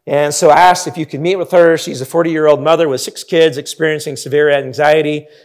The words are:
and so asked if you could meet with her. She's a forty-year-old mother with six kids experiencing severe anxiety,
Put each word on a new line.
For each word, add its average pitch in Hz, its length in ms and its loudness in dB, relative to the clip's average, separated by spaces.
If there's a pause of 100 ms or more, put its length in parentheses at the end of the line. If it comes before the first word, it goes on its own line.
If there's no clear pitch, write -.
and 147 260 -2
so 156 200 2
asked 180 340 4
if 143 100 -10
you 156 120 -8
could 139 140 -10
meet 180 160 -2
with 170 120 -6
her. 170 260 4
She's 147 260 -8
a 131 40 -8
forty-year-old 156 560 0
mother 160 260 2
with 131 140 -4
six - 220 -12
kids 160 340 0
experiencing 151 600 -6
severe 147 340 0
anxiety, 147 720 0 (180)